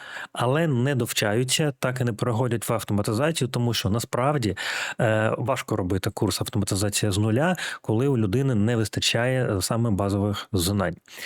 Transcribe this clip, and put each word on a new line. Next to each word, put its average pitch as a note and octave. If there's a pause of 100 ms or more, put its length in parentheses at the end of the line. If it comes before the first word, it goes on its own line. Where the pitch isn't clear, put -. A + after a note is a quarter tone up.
(340)
але C#3+
не C3+
довчаються, B2+
так B2+
і -
не A#2+
переходять A#2
в A#2+
автоматизацію, A2+
тому A#2+
що -
насправді, A#2+ (440)
е, A2
важко B2+
робити G2
курс -
автоматизація G2+
з F#2
нуля, A#2 (260)
коли A2+
у C3+
людини A#2
не G#2+
вистачає, A#2+
е, F2+
саме A#2
базових G2+
знань. F#2 (300)